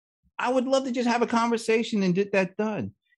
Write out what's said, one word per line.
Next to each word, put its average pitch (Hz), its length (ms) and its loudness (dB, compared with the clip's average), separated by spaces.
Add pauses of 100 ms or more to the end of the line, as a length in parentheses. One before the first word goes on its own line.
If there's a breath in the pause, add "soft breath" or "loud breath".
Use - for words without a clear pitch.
(380)
I 226 120 -2
would 254 160 0
love 269 180 2
to 262 80 -4
just 240 160 0
have 233 140 2
a 226 40 0
conversation 226 760 0
and 185 120 2
get 196 180 0
that 190 240 0
done. 202 360 -4 (260)